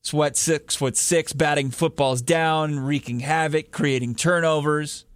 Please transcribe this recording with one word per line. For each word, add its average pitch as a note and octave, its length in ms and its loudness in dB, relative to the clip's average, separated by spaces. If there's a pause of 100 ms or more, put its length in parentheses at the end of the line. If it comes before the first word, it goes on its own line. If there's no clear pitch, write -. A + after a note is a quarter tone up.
Sweat, D3 360 0
six-foot-six, D3+ 960 0
batting C#3+ 360 0
footballs C3 520 0
down, D#3 580 0
wreaking C3 400 -4
havoc, D#3 500 0
creating B2+ 440 0
turnovers. D3+ 920 0 (120)